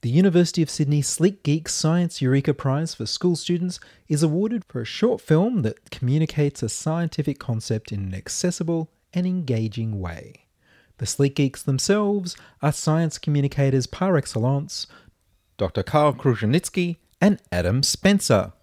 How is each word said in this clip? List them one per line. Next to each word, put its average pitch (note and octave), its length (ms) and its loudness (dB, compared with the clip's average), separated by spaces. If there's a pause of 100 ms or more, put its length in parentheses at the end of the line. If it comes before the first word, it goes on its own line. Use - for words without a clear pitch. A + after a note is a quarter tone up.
The A#2 80 -2
University F3 500 4
of D#3 80 2
Sydney D3 320 0
Sleek F3+ 420 0
Geek D#3 240 0
Science E3+ 540 0
Eureka C#3 320 2
Prize C#3+ 420 -2
for A2+ 120 -8
school F3 300 0
students F3 440 -4 (260)
is D3+ 160 0
awarded F#3+ 440 0
for B2 160 -6
a - 20 -6
short A3+ 380 0
film F#3 400 2
that - 280 -4
communicates D3 720 0
a A2+ 60 -2
scientific D#3+ 720 -4
concept A2+ 520 -4
in G2+ 100 -4
an F#2+ 140 -6
accessible E3 760 -4 (240)
and F3+ 120 0
engaging A2+ 720 -2
way. - 460 -10 (540)
The A#2 80 -6
Sleek C#3 300 0
Geeks C#3 260 0
themselves G3 760 0 (240)
are D3+ 100 0
science D#3+ 460 0
communicators C#3 720 0
par F#3 320 0
excellence, C3+ 680 -2 (680)
Doctor F#2+ 260 -2
Karl D3 300 2
Kruszelnicki D3 840 0 (200)
and G#3 220 4 (100)
Adam F2+ 320 0
Spencer. C3 680 2 (100)